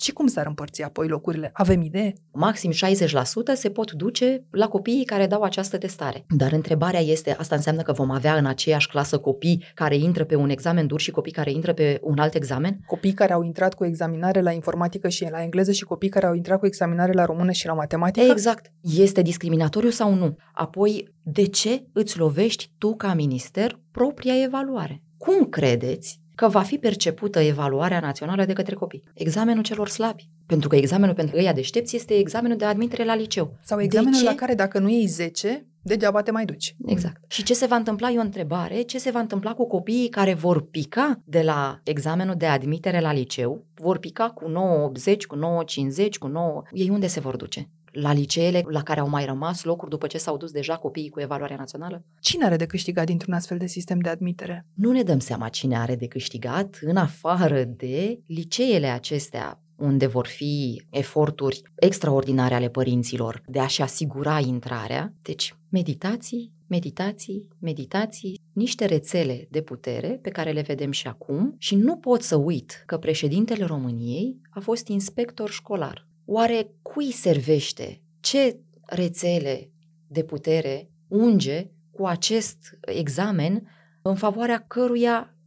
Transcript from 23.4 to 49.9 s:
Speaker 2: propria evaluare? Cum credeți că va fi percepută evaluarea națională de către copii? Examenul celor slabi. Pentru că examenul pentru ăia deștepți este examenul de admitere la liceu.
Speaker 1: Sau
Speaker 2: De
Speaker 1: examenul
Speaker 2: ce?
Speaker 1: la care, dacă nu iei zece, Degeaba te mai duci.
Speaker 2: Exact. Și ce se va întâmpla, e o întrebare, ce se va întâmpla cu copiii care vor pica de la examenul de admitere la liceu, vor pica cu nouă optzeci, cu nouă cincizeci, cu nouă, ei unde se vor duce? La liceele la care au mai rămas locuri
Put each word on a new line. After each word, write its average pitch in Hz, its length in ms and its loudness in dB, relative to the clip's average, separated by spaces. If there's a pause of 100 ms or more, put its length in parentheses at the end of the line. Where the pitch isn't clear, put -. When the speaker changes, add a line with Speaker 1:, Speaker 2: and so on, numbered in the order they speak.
Speaker 2:
propria 254 420 0 (100)
evaluare? 262 600 -4 (140)
Cum 381 280 4
credeți 123 760 0 (140)
că 226 140 4
va 202 120 6
fi 196 160 -2
percepută 202 640 0
evaluarea 151 600 2
națională 156 440 -2
de 190 80 0
către 190 220 -2
copii? 175 280 -8 (120)
Examenul 214 480 2
celor 214 260 -4
slabi. - 420 -4 (160)
Pentru 147 220 2
că 156 80 6
examenul 175 380 6
pentru 156 220 0
ăia 180 160 4
deștepți 233 440 -2
este 233 180 -2
examenul 220 420 2
de 214 80 -2
admitere 233 400 0
la 226 120 2
liceu. 214 480 -4
Speaker 1:
Sau 208 140 -2
Speaker 2:
De 202 60 2
Speaker 1:
examenul 262 340 4
Speaker 2:
ce? 247 60 6
Speaker 1:
la 220 100 4
care, 247 200 -2
dacă 196 240 0
nu 196 100 4
iei 226 180 4
zece, 175 600 -4 (220)
Degeaba 208 340 2
te 208 80 -2
mai 220 140 -2
duci. - 320 -8 (100)
Speaker 2:
Exact. 180 440 -2
Și - 120 -6
ce 240 120 2
se 254 120 4
va 240 100 2
întâmpla, 220 340 -2
e 240 80 2
o - 20 2
întrebare, 180 600 -4
ce 240 180 -6
se 254 120 -2
va 240 80 -2
întâmpla 220 340 -2
cu 233 140 0
copiii 233 420 0
care 196 260 2
vor 165 260 4
pica 233 640 -2
de 160 180 2
la 143 400 0
examenul 160 520 -2
de 165 120 0
admitere 156 540 0
la 160 120 2
liceu, 127 640 -2
vor 180 240 0
pica 170 320 -4
cu 165 180 -12
nouă 165 360 2
optzeci, 147 420 0
cu 190 100 -12
nouă 170 260 0
cincizeci, 160 560 -2
cu - 80 -8
nouă, 151 360 -4 (100)
ei 190 160 0
unde 196 180 2
se 175 140 -2
vor 131 160 -6
duce? - 340 -12 (220)
La 147 200 0
liceele 170 560 2
la 151 140 -2
care 151 180 -2
au 143 80 0
mai 143 160 -2
rămas 143 400 -4
locuri 165 260 -4